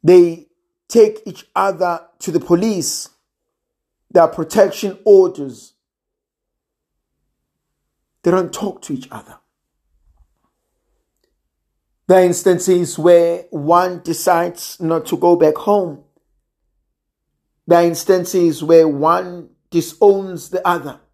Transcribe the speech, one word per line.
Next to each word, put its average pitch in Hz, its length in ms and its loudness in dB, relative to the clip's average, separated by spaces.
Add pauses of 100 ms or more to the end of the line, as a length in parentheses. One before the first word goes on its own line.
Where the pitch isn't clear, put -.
They 175 460 4 (400)
take 214 360 2
each - 300 -16
other 180 540 -4 (100)
to - 120 -10
the 160 100 -2
police. 180 680 -2 (1000)
There 170 120 4
are 160 60 2
protection 190 760 -2
orders. 175 720 2 (2500)
They 175 80 0
don't 180 220 -2
talk - 300 -10
to - 100 -12
each 127 180 -12
other. - 280 -20 (2750)
There 185 120 6
are 185 40 4
instances 180 760 -2
where 170 520 2
one 175 520 -2
decides 170 800 -4
not 160 260 -4
to - 100 -6
go 175 200 2
back 156 200 2
home. 190 480 -4 (1600)
There 170 120 4
are 170 80 2
instances 170 760 -2
where 160 260 6
one 170 640 -4 (200)
disowns 190 800 -2
the 180 160 -6
other. 147 340 -6 (140)